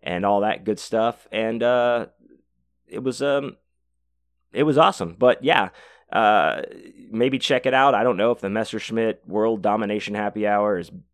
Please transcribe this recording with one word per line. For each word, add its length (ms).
and 240
all 140
that 240
good 160
stuff. 540
And, 280
uh, 440
it 160
was, 180
um, 360
it 100
was 140
awesome. 420
But 240
yeah, 260
uh, 480
maybe 280
check 260
it 80
out. 200
I 100
don't 140
know 140
if 80
the 100
Messerschmitt 800
World 340
Domination 540
Happy 320
Hour 300
is 140